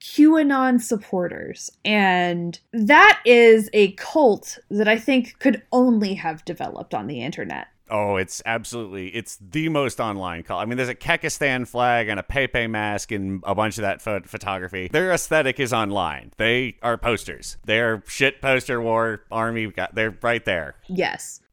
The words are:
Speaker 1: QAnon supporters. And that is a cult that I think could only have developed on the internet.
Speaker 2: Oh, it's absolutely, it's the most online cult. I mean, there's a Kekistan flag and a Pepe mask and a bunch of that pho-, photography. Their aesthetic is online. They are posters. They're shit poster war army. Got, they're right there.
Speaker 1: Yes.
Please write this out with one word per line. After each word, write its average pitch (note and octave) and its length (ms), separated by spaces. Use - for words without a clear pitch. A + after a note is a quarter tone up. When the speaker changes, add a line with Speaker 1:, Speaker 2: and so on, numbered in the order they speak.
Speaker 1:
QAnon C#4 800
supporters. - 880
And F3+ 760
that D4 520
is A3+ 460
a G3+ 220
cult - 680
that G#3 200
I A3+ 80
think B3+ 420
could B3+ 220
only A3 440
have D#3+ 280
developed - 500
on G#2 140
the C3 140
internet. F#2+ 460
Speaker 2:
Oh, G#2 280
it's F#2+ 280
absolutely, G#2+ 640
it's G#2+ 320
the D#3 280
most C#3+ 320
online F#2 420
cult. F#2 180
I G#2+ 40
mean, A#2+ 120
there's B2+ 120
a B2 60
Kekistan C#3+ 720
flag A#2+ 420
and G2+ 100
a F2 40
Pepe B2+ 440
mask G#2+ 460
and F#2+ 320
a G2 100
bunch G#2+ 220
of A2 60
that G2 180
pho-, G2+ 240
photography. F#2 680
Their F3+ 220
aesthetic D3+ 480
is A#2+ 100
online. G2 680
They A#2 440
are A#2 160
posters. - 580
They're A2+ 420
shit - 340
poster C3 400
war A2+ 500
army. A2+ 360
Got, F#2 280
they're A2 260
right A#2 220
there. E2 320
Speaker 1:
Yes. - 500